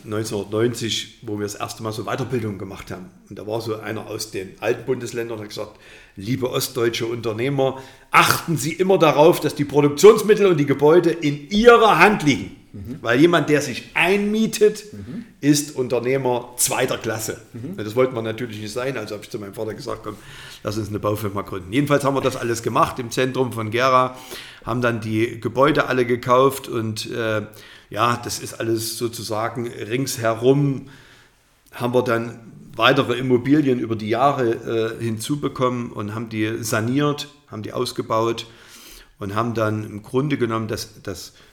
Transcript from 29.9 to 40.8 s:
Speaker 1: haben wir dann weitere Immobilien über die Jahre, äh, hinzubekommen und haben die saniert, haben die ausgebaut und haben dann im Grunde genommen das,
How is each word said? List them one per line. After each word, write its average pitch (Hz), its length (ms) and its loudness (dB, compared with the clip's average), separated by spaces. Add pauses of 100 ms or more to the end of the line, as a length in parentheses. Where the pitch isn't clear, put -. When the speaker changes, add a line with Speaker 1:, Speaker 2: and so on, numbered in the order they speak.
Speaker 1:
haben 123 200 -4
wir 123 100 4
dann 117 360 -2 (360)
weitere 120 440 2
Immobilien 127 600 2
über 113 160 -4
die 107 120 -6
Jahre, 113 880 0
äh, 113 60 -6
hinzubekommen 123 880 -4
und 104 220 -8
haben 113 160 -8
die 110 320 -2
saniert, 127 680 -2 (200)
haben 107 140 -12
die 104 120 -10
ausgebaut 113 720 -2 (720)
und 101 160 -8
haben 113 180 -2
dann 107 320 -2
im 104 180 -12
Grunde 143 360 -2
genommen 113 300 -2
das, - 340 -10